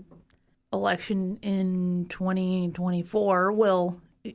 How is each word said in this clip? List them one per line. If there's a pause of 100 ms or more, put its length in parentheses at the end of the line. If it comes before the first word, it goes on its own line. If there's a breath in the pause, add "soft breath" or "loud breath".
(720)
election
in
twenty
twenty-four
will, (340)